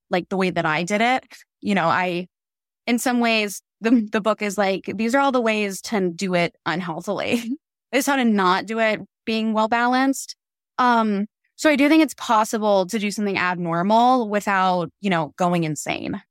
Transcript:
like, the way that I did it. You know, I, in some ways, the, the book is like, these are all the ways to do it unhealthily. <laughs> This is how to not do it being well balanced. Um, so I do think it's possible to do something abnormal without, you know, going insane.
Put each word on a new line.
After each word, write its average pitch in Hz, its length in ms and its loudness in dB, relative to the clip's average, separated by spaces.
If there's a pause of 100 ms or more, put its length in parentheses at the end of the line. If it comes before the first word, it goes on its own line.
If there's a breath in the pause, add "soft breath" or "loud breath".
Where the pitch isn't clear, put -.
like, 180 200 -2
the 196 80 -4
way 185 120 0
that 170 160 -2
I 156 180 0
did 208 180 -2
it. 247 240 0 (360 loud breath)
You 202 140 -2
know, 165 120 0
I, 180 400 -2 (600)
in 233 120 0
some 247 200 0
ways, 220 420 0 (200)
the, 226 300 2
the 220 100 0
book 214 200 0
is 202 160 -4
like, 196 380 0
these 226 180 -2
are 277 60 4
all 277 120 2
the 254 100 2
ways 214 420 -2
to 190 260 -2
do 180 260 -4
it 175 200 0 (100)
unhealthily. 180 920 -4
<laughs> - 20 -20 (320)
This 269 120 0
is - 40 -4
how 285 100 0
to 254 80 0
not 190 400 2
do 220 140 -6
it 220 200 0 (260)
being 220 280 -2
well 220 160 0
balanced. 254 680 0 (440)
Um, 220 480 2 (280)
so - 140 2
I 294 80 4
do 285 100 4
think 320 160 6
it's 262 120 -2
possible 214 720 2
to 220 120 -4
do 208 100 -2
something 202 280 -2
abnormal 190 920 2
without, 190 720 0
you 196 100 -4
know, 165 280 -2
going 175 260 2
insane. 151 680 -6